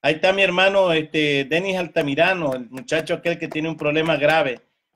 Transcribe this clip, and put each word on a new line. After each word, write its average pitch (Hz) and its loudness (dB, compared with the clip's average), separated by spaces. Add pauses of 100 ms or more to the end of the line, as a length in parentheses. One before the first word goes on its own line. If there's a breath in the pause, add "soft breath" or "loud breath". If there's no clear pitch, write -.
Ahí 156 2
está 185 2
mi 196 2
hermano, 190 2
este, 151 0
Denis 185 -2
Altamirano, 160 0
el 123 -8
muchacho 147 -4
aquel 165 -4
que 160 -8
tiene 156 -4
un 156 -6
problema 156 0
grave, 147 2 (360)